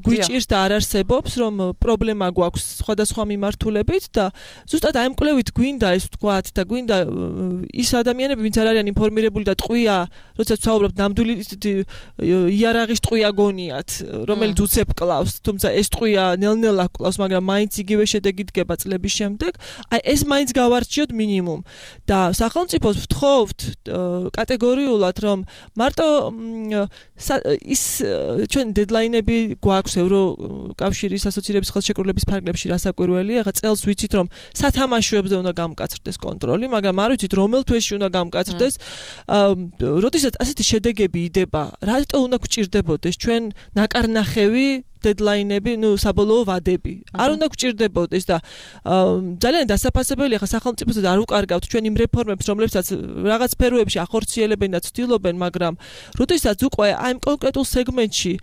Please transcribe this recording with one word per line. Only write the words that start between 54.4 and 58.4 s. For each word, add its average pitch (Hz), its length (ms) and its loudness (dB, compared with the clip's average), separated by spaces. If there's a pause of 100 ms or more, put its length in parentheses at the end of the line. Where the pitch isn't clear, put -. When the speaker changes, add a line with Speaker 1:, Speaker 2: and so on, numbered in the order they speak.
Speaker 1:
და 175 100 0
ცდილობენ, 220 560 0
მაგრამ 180 360 -2 (440)
როდესაც 262 420 2
უკვე 214 320 2
აი 254 240 -2
ამ - 40 -12
კონკრეტულ 269 460 0
სეგმენტში 240 760 0